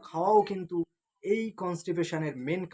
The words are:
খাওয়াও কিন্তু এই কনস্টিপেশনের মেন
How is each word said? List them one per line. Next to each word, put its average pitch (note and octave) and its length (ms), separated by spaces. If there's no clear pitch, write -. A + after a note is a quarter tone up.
খাওয়াও G3 320
কিন্তু F3+ 260
এই A3 180
কনস্টিপেশনের E3+ 760
মেন F3+ 160